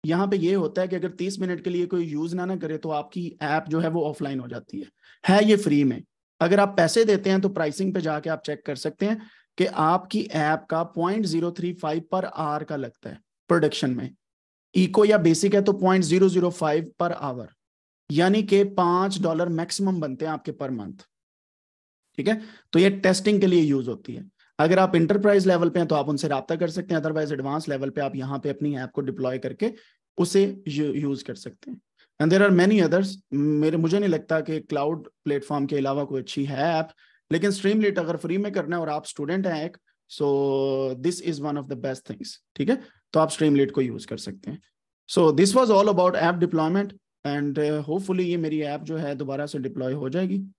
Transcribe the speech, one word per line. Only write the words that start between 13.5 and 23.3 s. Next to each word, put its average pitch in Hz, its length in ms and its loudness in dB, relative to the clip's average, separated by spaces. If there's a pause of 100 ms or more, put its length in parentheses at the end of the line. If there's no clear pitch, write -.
में। 127 140 -6 (680)
इको 190 300 4
या 214 140 6
बेसिक 170 360 4
है 202 80 6
तो 196 100 4
पॉइंट 185 300 4
ज़ीरो 185 260 4
ज़ीरो 175 200 2
फ़ाइव 165 420 -2 (100)
per 175 120 0
hour, 123 340 -8 (640)
यानी 185 340 4
कि 196 200 4 (100)
पाँच 185 480 0
डॉलर 165 300 0
मैक्सिमम 175 500 -2
बनते 143 240 -6
हैं 160 60 -4
आपके 156 200 -8
per 135 200 -8
month। 101 360 -10 (1080)
ठीक 143 100 -2
है, 214 140 0 (320)
तो 165 60 6
ये 190 100 6
टेस्टिंग 190 520 2